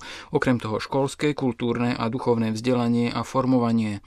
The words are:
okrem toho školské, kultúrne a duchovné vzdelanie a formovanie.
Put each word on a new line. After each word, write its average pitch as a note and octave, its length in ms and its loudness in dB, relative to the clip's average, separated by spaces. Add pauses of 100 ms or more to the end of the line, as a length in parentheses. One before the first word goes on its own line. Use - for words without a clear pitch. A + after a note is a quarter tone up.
(300)
okrem C3 320 2
toho A2 160 -4
školské, C#3 560 -2
kultúrne A#2+ 560 0
a A#2 160 -2
duchovné A2+ 480 0
vzdelanie A#2+ 560 2
a A#2 160 -4
formovanie. A#2 800 2